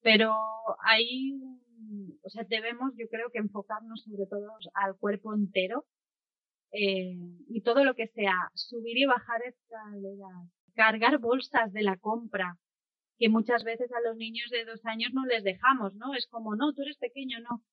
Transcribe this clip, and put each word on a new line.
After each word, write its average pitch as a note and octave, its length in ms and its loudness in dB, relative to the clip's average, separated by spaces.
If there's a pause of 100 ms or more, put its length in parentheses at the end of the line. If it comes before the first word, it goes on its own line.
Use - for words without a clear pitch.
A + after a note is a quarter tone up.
Pero A3 340 6 (500)
ahí, B3 560 2 (840)
o F#3+ 40 -10
sea, A3 200 -10
debemos, A#3+ 480 -2
yo A3+ 120 -8
creo A3+ 220 -4
que A3+ 80 -6
enfocarnos G#3+ 640 -6
sobre G3 240 -6
todo G3+ 220 -6 (260)
al G3 220 -2
cuerpo G3+ 380 -2
entero, G3+ 520 0 (880)
eh, F#3+ 440 -2 (300)
y A3+ 120 -4
todo C4 240 4
lo C4+ 100 4
que A3+ 120 -4
sea F#3+ 480 0
subir A#3 420 -6
y C4+ 80 6
bajar A#3+ 400 2
escaleras, G3 1040 -12 (260)
cargar A3 440 6
bolsas A#3+ 560 2
de G#3+ 80 -2
la F#3+ 160 2
compra, G#3 600 -4 (600)
que A3+ 100 6
muchas A3+ 340 4
veces A#3 300 -4
a A#3 80 -2
los A3+ 160 0
niños A3+ 340 -8
de A#3 140 -2
dos A3 220 -14
años A3+ 260 -2
no C4 140 0
les A3+ 180 2
dejamos, G3 520 2
¿no? B3+ 180 -8
Es B3 140 -4
como, A3 280 -6
"No, C#4+ 160 2
tú C4+ 80 -8
eres D4 160 -6
pequeño, B3+ 440 -8
no". A#3+ 220 -8 (100)